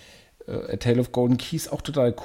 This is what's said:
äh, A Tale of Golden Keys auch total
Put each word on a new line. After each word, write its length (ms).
äh, 260
A 40
Tale 220
of 140
Golden 240
Keys 320
auch 120
total 320